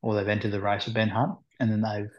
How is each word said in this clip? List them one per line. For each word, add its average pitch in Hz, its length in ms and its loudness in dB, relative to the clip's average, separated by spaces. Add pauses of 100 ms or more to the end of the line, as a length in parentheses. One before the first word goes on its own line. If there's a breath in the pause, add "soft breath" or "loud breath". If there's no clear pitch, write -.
or 110 100 0
they've 101 140 2
entered 104 240 0
the 101 100 -2
race 101 220 0
for 113 80 -6
Ben 110 180 2
Hunt, 110 220 0 (280)
and 113 120 2
then 107 100 0
they've 104 380 -4